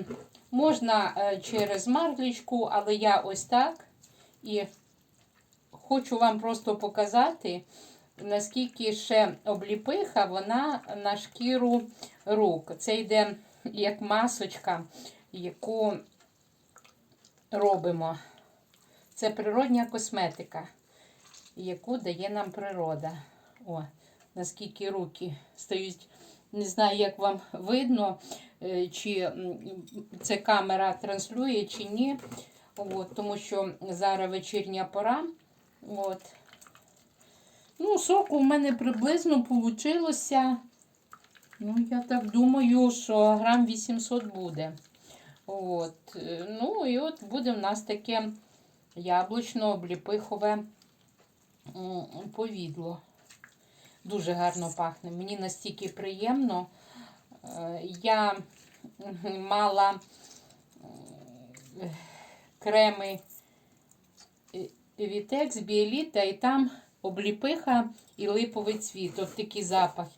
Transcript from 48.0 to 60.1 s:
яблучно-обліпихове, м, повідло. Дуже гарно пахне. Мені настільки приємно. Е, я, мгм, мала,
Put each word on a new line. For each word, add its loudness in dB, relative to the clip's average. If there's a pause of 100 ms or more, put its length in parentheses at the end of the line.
яблучно-обліпихове, -2 (1120)
м, -8 (300)
повідло. -6 (1040)
Дуже -4
гарно -2
пахне. -6
Мені -8
настільки -8
приємно. -2 (760)
Е, -10 (220)
я, 4 (640)
мгм, -8
мала, 4 (1800)